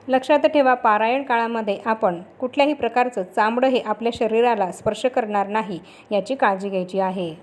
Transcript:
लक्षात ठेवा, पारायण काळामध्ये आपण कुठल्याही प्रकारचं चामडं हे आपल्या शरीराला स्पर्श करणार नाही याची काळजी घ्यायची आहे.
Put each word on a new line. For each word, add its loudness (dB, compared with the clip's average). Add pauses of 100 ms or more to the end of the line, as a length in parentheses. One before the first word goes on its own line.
लक्षात 2
ठेवा, 4
पारायण 2
काळामध्ये -2
आपण 0 (200)
कुठल्याही 0
प्रकारचं -2 (120)
चामडं 2
हे 2
आपल्या -2
शरीराला 2
स्पर्श -4
करणार 0
नाही -4 (320)
याची -2
काळजी 0
घ्यायची -4
आहे. -4